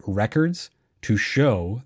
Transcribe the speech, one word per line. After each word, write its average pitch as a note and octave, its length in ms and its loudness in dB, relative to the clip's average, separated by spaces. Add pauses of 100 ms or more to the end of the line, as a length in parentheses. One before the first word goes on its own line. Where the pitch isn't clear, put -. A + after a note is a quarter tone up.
records C3 640 0 (320)
to G#2+ 160 2
show A2 680 0